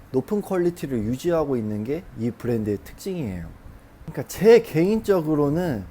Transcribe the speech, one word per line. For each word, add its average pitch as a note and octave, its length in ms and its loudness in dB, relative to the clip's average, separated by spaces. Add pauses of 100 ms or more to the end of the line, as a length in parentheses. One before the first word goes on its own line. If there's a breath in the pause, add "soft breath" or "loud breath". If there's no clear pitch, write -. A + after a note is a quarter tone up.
(120)
높은 C3 280 0
퀄리티를 F3 580 -2
유지하고 C#3 580 0
있는 G#2+ 260 -4
게 D3 220 -4 (140)
이 A#2 120 -2
브랜드의 G#2 540 -2
특징이에요. G#2 640 -8 (560)
그러니까 - 240 -8
제 A3+ 340 8
개인적으로는 D#3+ 1300 2